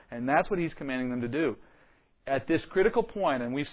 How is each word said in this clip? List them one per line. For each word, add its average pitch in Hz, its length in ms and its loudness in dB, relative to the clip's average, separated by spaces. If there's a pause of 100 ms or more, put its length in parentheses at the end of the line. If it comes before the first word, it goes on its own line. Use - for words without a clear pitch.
(100)
And 120 160 -6
that's 156 220 4
what 202 100 0
he's 165 140 -2
commanding 127 380 -4
them 123 100 -2
to 120 80 -2
do. 135 280 0 (680)
At 135 220 -2
this 160 240 2
critical 214 320 4
point, 165 400 0
and 120 100 -4
we've 143 200 -2